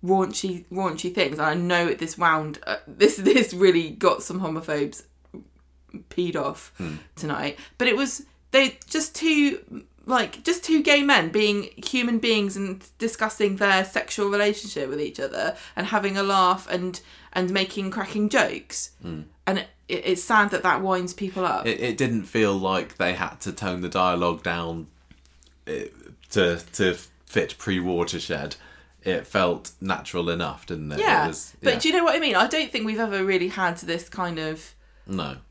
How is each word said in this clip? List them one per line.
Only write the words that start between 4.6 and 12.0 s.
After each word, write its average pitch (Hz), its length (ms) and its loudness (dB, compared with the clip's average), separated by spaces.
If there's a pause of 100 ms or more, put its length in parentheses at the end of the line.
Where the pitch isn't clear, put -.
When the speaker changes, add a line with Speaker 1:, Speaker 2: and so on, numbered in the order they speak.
Speaker 1:
peed 175 260 -4
off - 420 -6
Speaker 2:
Hmm. - 180 -8 (200)
Speaker 1:
tonight. 151 440 -6 (180)
But 247 100 2
it 233 80 4
was, 277 280 -2 (280)
they 262 260 4 (120)
just 311 260 -2
two, 302 680 2 (220)
like, - 380 0
just 349 200 0
two 320 200 4
gay 294 200 6
men 233 260 4
being 208 480 2
human 240 420 0